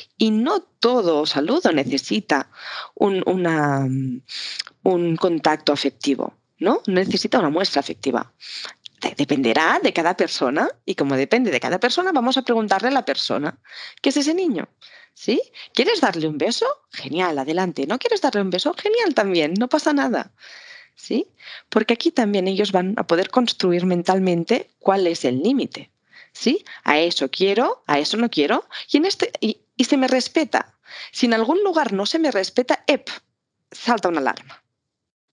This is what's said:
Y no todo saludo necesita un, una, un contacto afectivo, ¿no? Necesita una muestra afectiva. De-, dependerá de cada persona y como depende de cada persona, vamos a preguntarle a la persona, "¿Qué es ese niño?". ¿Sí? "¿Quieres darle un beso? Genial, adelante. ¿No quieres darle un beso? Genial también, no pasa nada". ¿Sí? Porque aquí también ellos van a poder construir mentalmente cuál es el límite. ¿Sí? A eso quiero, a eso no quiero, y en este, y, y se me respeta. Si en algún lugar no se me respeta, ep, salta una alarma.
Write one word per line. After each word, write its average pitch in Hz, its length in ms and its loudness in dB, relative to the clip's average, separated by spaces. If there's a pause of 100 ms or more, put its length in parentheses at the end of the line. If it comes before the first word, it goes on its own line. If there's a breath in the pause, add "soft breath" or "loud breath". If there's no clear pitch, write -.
(160 loud breath)
Y 220 140 4
no 240 300 2
todo 175 640 0
saludo 196 460 2
necesita 143 760 -2 (460 loud breath)
un, 196 320 0
una, 151 600 2 (1000 loud breath)
un 175 320 2
contacto 156 560 2
afectivo, - 640 -2 (240)
¿no? 247 280 2
Necesita 196 540 0
una 151 100 2
muestra 165 300 0
afectiva. - 520 -4 (720 loud breath)
De-, - 140 -4
dependerá 143 640 2
de 202 100 2
cada 170 240 0
persona 160 540 0 (160)
y 190 80 -4
como 139 220 0
depende 214 340 2
de 127 100 0
cada 170 200 -2
persona, 349 320 0
vamos 254 260 0
a 254 40 -2
preguntarle 220 460 0
a 269 40 0
la 262 120 0
persona, - 540 -4 (420 loud breath)
"¿Qué 277 100 2
es 262 60 2
ese 294 180 0
niño?". 330 340 -2 (440 loud breath)
¿Sí? - 300 -2 (320 loud breath)
"¿Quieres 359 260 2
darle 170 280 2
un 151 100 -6
beso? 226 280 -2 (260)
Genial, 160 460 -4
adelante. 156 480 -2
¿No 220 120 -4
quieres 466 220 -2
darle 208 220 0
un 190 80 -2
beso? 311 240 -2
Genial 427 400 0
también, 175 440 2
no 247 100 -2
pasa 302 240 0
nada". 262 400 -2 (640 loud breath)
¿Sí? - 340 -6 (400 loud breath)
Porque 220 260 2
aquí 330 160 0
también 202 380 0
ellos 196 240 0
van 190 240 2
a 196 100 -2
poder 170 240 2
construir 180 540 2
mentalmente 185 920 0
cuál 196 280 2
es 165 200 -2
el 127 160 0
límite. 226 480 -2 (420 loud breath)
¿Sí? 294 320 -2 (200 loud breath)
A 147 140 2
eso 165 320 0
quiero, 208 560 0
a 147 120 2
eso 151 180 -2
no 233 140 0
quiero, 180 360 0 (240 loud breath)
y 285 80 4
en 311 80 2
este, 427 240 -2 (100)
y, 220 200 -2 (160)
y 247 80 2
se 294 140 2
me 262 100 2
respeta. - 720 -2 (340 loud breath)
Si - 140 -2
en 233 80 4
algún 262 300 2
lugar 311 280 0
no 196 140 -2
se 330 120 -2
me 320 120 2
respeta, 220 560 -2
ep, 285 220 0 (640)
salta 214 380 0
una 160 120 -2
alarma. - 420 -6 (720)